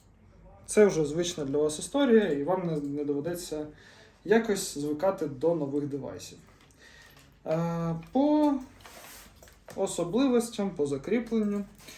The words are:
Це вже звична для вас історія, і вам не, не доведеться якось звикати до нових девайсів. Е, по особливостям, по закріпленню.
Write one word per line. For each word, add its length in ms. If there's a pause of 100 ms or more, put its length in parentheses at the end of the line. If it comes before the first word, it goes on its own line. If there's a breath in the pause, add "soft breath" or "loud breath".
(640)
Це 200
вже 200
звична 400
для 120
вас 220
історія, 440
і 200
вам 240
не, 100
не 260
доведеться 640 (600 loud breath)
якось 520
звикати 500
до 280
нових 300
девайсів. 520 (1080 loud breath)
Е, 500 (160)
по 420 (1200 loud breath)
особливостям, 960
по 160
закріпленню. 800 (320 loud breath)